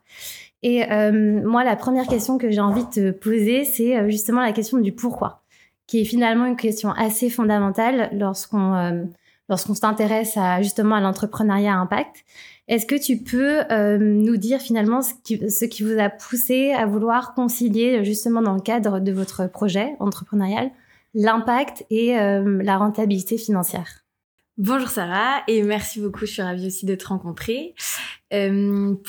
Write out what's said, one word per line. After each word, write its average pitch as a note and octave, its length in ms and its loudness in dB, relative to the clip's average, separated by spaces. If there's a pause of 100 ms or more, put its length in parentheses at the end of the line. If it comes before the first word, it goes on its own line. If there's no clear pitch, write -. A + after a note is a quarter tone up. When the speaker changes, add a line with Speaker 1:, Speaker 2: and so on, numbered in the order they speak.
(640)
Speaker 1:
Et, A#3+ 260 2
euh, G#3+ 540 4
moi, A#3+ 220 2
la A#3+ 100 2
première B3+ 320 0
question B3+ 300 0
que A#3+ 120 0
j'ai G#3 120 2
envie G3+ 240 2
de G3 260 0
te - 0 -
poser, A3 540 2
c'est, B3 320 2
euh, G#3 120 2
justement G#3+ 300 0
la A#3 140 2
question A3+ 240 0
du G3+ 160 2
pourquoi, - 480 -6 (440)
qui A3+ 140 0
est G#3+ 60 2
finalement A#3 400 2
une B3 100 0
question G#3+ 360 -2
assez A3 380 0
fondamentale A3 840 2
lorsqu'on, G3 640 0
euh, F3 280 0 (460)
lorsqu'on F#3+ 260 -2
s'intéresse A3 600 0
à, F#3 240 2
justement, G#3 340 2
à G#3 60 2
l'entrepreneuriat G3+ 720 0
à F#3 40 2
impact. G3+ 460 -4 (440)
Est-ce A3+ 180 0
que C#4+ 100 0
tu C4+ 220 0
peux, C#4 420 0 (100)
euh, G#3 280 2
nous G#3+ 400 4
dire A#3 240 0
finalement A#3 400 2
ce B3+ 120 -4 (120)
qui, A3 240 -2
ce A3 160 -2
qui A3+ 180 -6
vous A3 160 0
a G#3 100 2
poussé B3+ 640 0
à B3+ 140 0
vouloir A3+ 480 0
concilier, A#3+ 720 2
justement, A3+ 360 0
dans G#3 120 2
le F#3+ 80 0
cadre G#3+ 380 0
de G3 120 0
votre F#3+ 400 -4
projet G#3 480 -2
entrepreneurial, G3+ 720 -2 (420)
l'impact A3+ 760 0
et, A#3 280 2
euh, G3+ 460 2
la G3 140 2
rentabilité G#3 600 0
financière ? F#3 680 -4 (520)
Speaker 2:
Bonjour B3 300 0
Sarah, G#3+ 600 -2
et A3 140 4
merci G#3 360 -2
beaucoup, G3+ 260 -6
je G#3 80 -6
suis - 100 -6
ravie F3+ 240 -4
aussi F#3+ 180 -8
de F#3+ 100 0
te F#3+ 120 -12
rencontrer. G#3+ 680 -6 (560)
Euh, G3+ 640 0 (160)